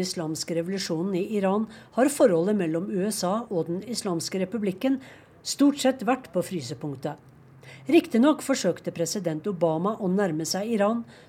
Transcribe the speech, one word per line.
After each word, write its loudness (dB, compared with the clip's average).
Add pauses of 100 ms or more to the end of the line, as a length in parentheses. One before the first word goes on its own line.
islamske -4
revolusjonen -2
i 0 (140)
Iran 2 (320)
har 4
forholdet 4
mellom -2
U 0
S -2
A 0
og -2
den -4
islamske -4
republikken -2 (400)
stort 2
sett 2
vært 0
på 0
frysepunktet. -6 (720)
Riktignok 4
forsøkte 0
president -4
Obama 2
å -2
nærme 0
seg -4
Iran 2 (260)